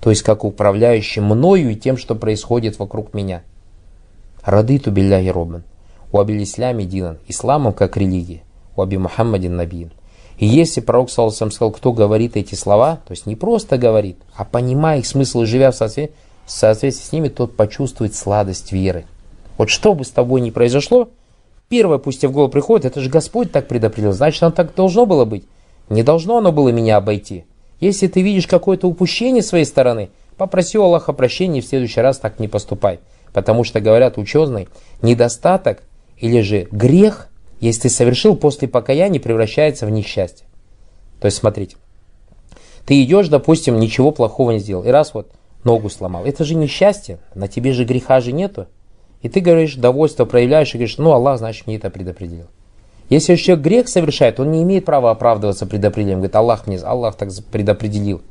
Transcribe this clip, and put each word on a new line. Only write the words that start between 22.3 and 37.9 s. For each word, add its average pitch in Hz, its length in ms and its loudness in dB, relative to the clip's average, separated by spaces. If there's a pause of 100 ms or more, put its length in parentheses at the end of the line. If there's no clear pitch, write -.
в - 20 -8
голову 139 180 2
приходит, 143 360 2
«Это 127 140 -4
же 131 80 -4
Господь 165 440 -2
так - 160 -2
предопределил, 110 440 -2
значит, 139 300 0
оно 165 80 4
так 165 240 -2
должно 190 320 2
было 160 180 4
быть». 107 200 -8 (440)
Не 107 140 0
должно 165 360 2
оно 202 120 4
было 147 200 2
меня 113 260 2
обойти. 101 480 -4 (340)
Если 196 300 0
ты 185 120 0
видишь 190 280 0
какое-то 185 400 2
упущение 220 560 0
с - 20 -10
своей 165 180 0
стороны, 120 460 0 (260)
попроси 185 400 -2
у 214 60 4
Аллаха 170 300 2
прощения 139 480 -2
и - 20 -8
в - 40 -10
следующий 123 340 -2
раз 135 180 2
так - 220 -8
не 110 80 -4
поступай. 98 500 -4 (340)
Потому 107 300 0
что, 110 180 -2
говорят 113 380 4
учёные, 117 480 -2 (360)
недостаток 120 800 0 (340)
или 117 220 2
же 101 320 -2
грех, 160 560 4 (320)
если 117 220 -2
ты 127 80 2